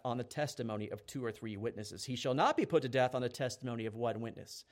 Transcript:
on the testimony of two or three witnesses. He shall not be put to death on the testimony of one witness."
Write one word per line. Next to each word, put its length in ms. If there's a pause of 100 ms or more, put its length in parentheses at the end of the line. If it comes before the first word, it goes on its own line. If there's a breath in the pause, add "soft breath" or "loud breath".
on 120
the 80
testimony 640
of 180
two 180
or 60
three 260
witnesses. 480
He 120
shall 180
not 220
be 100
put 160
to 60
death 260
on 80
the 60
testimony 580
of 80
one 260
witness." 520